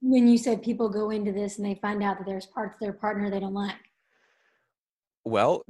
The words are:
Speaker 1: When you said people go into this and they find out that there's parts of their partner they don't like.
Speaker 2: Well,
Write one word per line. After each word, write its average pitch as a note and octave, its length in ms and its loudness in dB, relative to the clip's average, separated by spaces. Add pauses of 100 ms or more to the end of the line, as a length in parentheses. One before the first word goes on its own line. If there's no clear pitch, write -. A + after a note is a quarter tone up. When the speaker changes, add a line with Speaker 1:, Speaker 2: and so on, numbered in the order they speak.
Speaker 1:
When B3+ 260 6
you A#3+ 80 8
said A3+ 260 0
people A3+ 280 -2
go G#3 180 -2
into G#3 240 -4
this G3+ 240 -4
and G3+ 100 -6
they G3 100 -4
find G#3 260 -4
out F#3+ 160 -2
that F#3 80 -10
there's F#3+ 200 -8
parts G#3+ 280 -8
of - 60 -20
their G3+ 120 -6
partner G3+ 380 -4
they G3 100 -4
don't G3 140 -6
like. G3+ 220 -4 (1500)
Speaker 2:
Well, A2+ 440 2